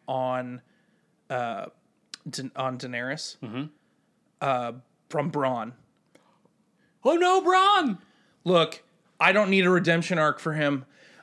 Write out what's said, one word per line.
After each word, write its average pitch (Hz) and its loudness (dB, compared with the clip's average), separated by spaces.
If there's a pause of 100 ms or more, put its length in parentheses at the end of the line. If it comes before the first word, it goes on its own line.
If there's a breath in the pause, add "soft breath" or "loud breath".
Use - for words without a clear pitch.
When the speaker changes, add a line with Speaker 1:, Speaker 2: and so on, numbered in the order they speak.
Speaker 1:
on, 127 -4 (680)
uh, 117 -6 (640)
Da-, 131 -10
on 131 -4
Daenerys, 127 -8
Speaker 2:
Mm-hmm. 120 -8 (800)
Speaker 1:
uh, 123 -2 (360)
from 151 -4
Bronn. 127 -2 (1300 soft breath)
Speaker 2:
Oh 294 4
no, 359 4
Bronn! 370 4 (460 soft breath)
Speaker 1:
Look, 165 2 (360)
I 170 4
don't 196 2
need 190 4
a 175 4
redemption 170 2
arc 151 0
for 160 -4
him. 143 -2 (380 soft breath)